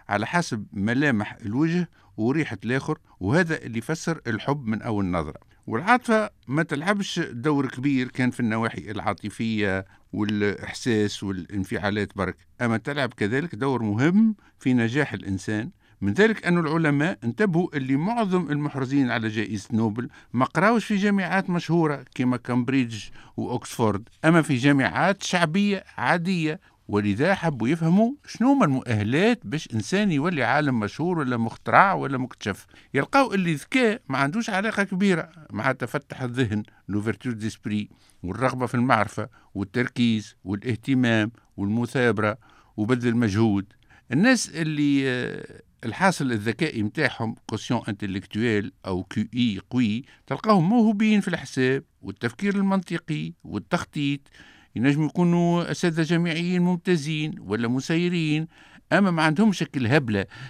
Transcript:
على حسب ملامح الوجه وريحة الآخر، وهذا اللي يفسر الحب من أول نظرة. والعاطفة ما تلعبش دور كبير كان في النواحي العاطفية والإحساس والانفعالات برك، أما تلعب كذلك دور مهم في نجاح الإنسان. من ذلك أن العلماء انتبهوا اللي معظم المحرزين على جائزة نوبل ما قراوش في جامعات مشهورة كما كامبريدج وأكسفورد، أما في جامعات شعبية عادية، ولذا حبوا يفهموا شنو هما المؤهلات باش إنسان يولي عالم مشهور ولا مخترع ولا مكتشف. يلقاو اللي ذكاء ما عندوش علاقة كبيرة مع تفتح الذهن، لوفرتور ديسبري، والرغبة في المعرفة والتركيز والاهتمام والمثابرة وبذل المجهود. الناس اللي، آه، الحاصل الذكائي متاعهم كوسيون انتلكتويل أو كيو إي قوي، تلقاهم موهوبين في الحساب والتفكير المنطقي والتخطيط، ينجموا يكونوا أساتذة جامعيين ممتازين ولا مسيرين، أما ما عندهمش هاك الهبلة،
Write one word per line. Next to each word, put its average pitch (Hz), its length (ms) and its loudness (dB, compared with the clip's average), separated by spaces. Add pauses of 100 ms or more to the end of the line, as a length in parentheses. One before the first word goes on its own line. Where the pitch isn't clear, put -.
على 104 160 0
حسب 127 480 -2
ملامح 113 720 0
الوجه 160 440 0 (280)
وريحة 120 480 0
الآخر، 131 320 -2 (220)
وهذا 156 420 2
اللي 117 160 -8
يفسر 156 500 -4
الحب 120 380 -2
من 107 160 -2
أول 104 240 -2
نظرة. 85 340 -4 (280)
والعاطفة 214 600 0 (180)
ما 147 160 0
تلعبش 175 560 -4
دور 139 480 0
كبير 127 400 0
كان 127 240 0
في - 80 -8
النواحي 110 520 -2
العاطفية 104 920 -2 (280)
والإحساس 104 1120 0
والانفعالات 98 920 -4
برك، 90 200 -2 (240)
أما 117 160 0
تلعب 139 360 -4
كذلك 127 420 -2
دور 123 280 -2
مهم 170 520 4 (240)
في 131 140 0
نجاح 123 400 2
الإنسان. 104 580 -4 (300)
من 98 120 0
ذلك 214 320 2
أن 175 120 2
العلماء 156 680 0
انتبهوا 160 540 0
اللي 135 180 0
معظم 185 560 0
المحرزين 135 600 0
على 113 160 -2
جائزة 107 440 -4
نوبل 113 380 0 (240)
ما 127 120 2
قراوش 208 400 2
في 214 100 -2
جامعات 190 540 0
مشهورة 160 560 0 (100)
كما 127 220 0
كامبريدج 123 640 0 (340)
وأكسفورد، 110 720 -2 (160)
أما 165 160 6
في 143 140 0
جامعات 139 680 2
شعبية 185 600 0 (140)
عادية، 165 640 0 (280)
ولذا 104 480 2
حبوا 131 320 -2
يفهموا 170 460 4 (140)
شنو - 200 0
هما 277 180 4
المؤهلات 131 800 2
باش 135 280 -6
إنسان 185 380 0
يولي 147 320 0
عالم 131 360 2
مشهور 160 400 -2
ولا 123 180 0
مخترع 117 560 4
ولا 139 240 -2
مكتشف. 117 480 -6 (280)
يلقاو 180 400 2
اللي 175 200 0
ذكاء 214 560 0
ما 135 80 -2
عندوش 151 320 0
علاقة 208 340 0
كبيرة 185 460 2 (220)
مع 110 200 0
تفتح - 500 -6
الذهن، 117 420 0 (240)
لوفرتور 104 460 -4
ديسبري، 107 560 -6 (340)
والرغبة 127 420 -2
في 113 100 -4
المعرفة 113 540 0 (260)
والتركيز 110 880 -2
والاهتمام 113 880 0 (260)
والمثابرة 110 800 0 (400)
وبذل 120 300 2
المجهود. 110 680 2 (380)
الناس 220 380 4
اللي، 147 600 0
آه، - 520 -6 (240)
الحاصل 147 460 0
الذكائي 110 520 -2
متاعهم 117 520 -2 (120)
كوسيون 113 400 -4
انتلكتويل 104 840 -2 (140)
أو 92 180 -4
كيو - 300 -2
إي 120 360 0
قوي، 117 360 0 (220)
تلقاهم 180 420 2
موهوبين 214 520 4
في - 60 -2
الحساب 135 560 -2 (180)
والتفكير 196 540 -4
المنطقي 170 760 -4 (100)
والتخطيط، 143 760 -4 (560)
ينجموا 143 300 2
يكونوا 170 640 2
أساتذة 165 320 0
جامعيين 170 580 0
ممتازين 160 800 0
ولا 110 280 -2
مسيرين، 160 800 0 (460)
أما 190 180 4
ما 165 120 2
عندهمش 180 400 4
هاك - 140 -6
الهبلة، 113 480 2 (240)